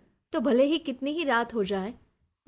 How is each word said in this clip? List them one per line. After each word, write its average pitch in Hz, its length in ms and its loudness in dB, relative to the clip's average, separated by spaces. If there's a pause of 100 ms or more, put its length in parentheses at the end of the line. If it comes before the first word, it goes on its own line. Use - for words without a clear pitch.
(320)
तो 320 80 0
भले 254 240 4
ही 311 140 2
कितनी 269 320 -6
ही 320 140 -4
रात 233 300 0
हो 214 100 0
जाए, 196 300 -4 (540)